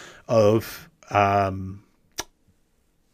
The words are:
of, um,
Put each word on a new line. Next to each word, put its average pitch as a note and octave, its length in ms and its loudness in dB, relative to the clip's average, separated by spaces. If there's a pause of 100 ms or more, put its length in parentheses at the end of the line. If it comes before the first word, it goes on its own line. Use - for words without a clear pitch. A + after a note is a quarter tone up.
(280)
of, A2 640 0 (180)
um, G2 760 -2 (1300)